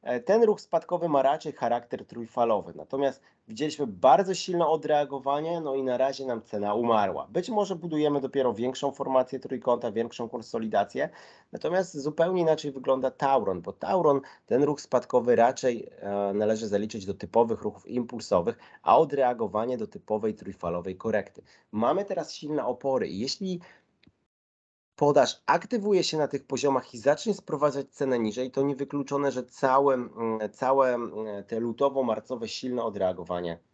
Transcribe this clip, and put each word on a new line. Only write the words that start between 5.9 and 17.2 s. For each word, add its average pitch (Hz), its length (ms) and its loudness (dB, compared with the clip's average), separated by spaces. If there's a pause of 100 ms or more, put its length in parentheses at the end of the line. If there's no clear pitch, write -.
razie 135 280 0
nam 117 160 -4
cena 104 320 -4
umarła. 104 560 2
Być 175 200 -4
może 202 260 0
budujemy 151 460 0
dopiero 127 320 0
większą 127 380 -2
formację 131 480 0
trójkąta, 120 520 -2
większą 117 380 -4
konsolidację, 113 800 -4 (420)
natomiast 175 460 -2
zupełnie 165 440 0
inaczej 151 300 0
wygląda 131 400 0
Tauron, 110 500 0
bo 98 120 -10
Tauron 156 480 2 (240)
ten 127 180 2
ruch 143 180 0
spadkowy 120 540 2
raczej, 120 540 2 (100)
e, 101 340 -2
należy 107 340 0
zaliczyć 104 380 -2
do 98 80 -6
typowych 113 480 0